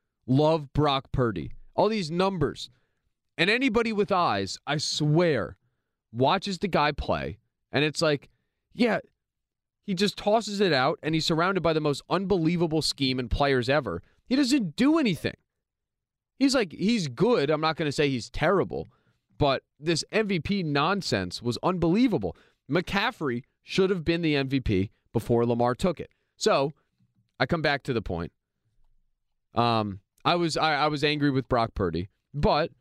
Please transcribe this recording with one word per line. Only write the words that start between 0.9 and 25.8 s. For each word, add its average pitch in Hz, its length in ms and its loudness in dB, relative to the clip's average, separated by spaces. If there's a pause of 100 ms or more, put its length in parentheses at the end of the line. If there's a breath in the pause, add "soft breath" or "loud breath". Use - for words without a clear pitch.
Purdy. 95 400 0 (240)
All 190 120 4
these 202 220 -2
numbers. 175 600 -2 (680)
And 180 140 2
anybody 233 420 2
with 202 180 -2
eyes, 123 560 0
I 147 120 -2
swear, 147 760 0 (560)
watches 165 460 0
the 202 100 -4
guy 151 240 2
play, 78 460 -4 (320)
and 139 140 0
it's 151 160 -4
like, 151 300 0 (420)
yeah, 196 280 0 (840)
he 208 80 -6
just 185 240 0
tosses 208 440 0
it 185 120 2
out, 135 300 2
and 156 120 -2
he's 156 120 -2
surrounded 175 360 0
by 160 100 2
the 156 80 0
most 147 280 -2
unbelievable 170 720 0
scheme 131 380 -2
and 120 120 -6
players 131 380 2
ever. 120 340 -2 (240)
He 262 100 0
doesn't 247 400 0
do 302 220 4
anything. 202 360 -2 (1040)
He's 262 160 2
like, 214 180 0
he's 190 360 0
good. 143 420 2
I'm 151 100 0
not 160 160 -2
gonna 151 160 -2
say 147 160 2
he's 127 220 -4
terrible, 139 580 0 (480)
but 135 260 0 (160)
this 156 320 -2
M 190 180 0
V 190 120 0
P 196 220 -2
nonsense 143 800 -2
was 117 200 -4
unbelievable. 170 760 0 (340 soft breath)
McCaffrey 170 720 -2 (200)
should 190 280 2
have 175 140 -2
been 170 180 0
the 156 120 2
M 139 140 0
V 131 120 0
P 98 300 0 (220)
before 117 320 2
Lamar 120 300 2
took 175 260 -2